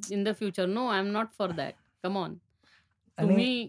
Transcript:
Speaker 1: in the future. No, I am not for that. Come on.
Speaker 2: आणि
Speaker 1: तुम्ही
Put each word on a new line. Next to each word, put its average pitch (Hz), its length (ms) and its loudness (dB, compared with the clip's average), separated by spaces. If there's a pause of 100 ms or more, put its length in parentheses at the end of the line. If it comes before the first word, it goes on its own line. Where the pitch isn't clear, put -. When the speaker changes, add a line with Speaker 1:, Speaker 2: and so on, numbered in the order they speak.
(120)
Speaker 1:
in 202 120 0
the 214 80 2 (100)
future. 190 240 0
No, 233 240 0
I 196 140 2
am 202 120 -2
not 220 100 0 (140)
for 185 100 0
that. 156 220 -6 (340)
Come 190 200 -2
on. 160 80 -10 (840)
Speaker 2:
आणि 165 100 4
Speaker 1:
तुम्ही 233 400 4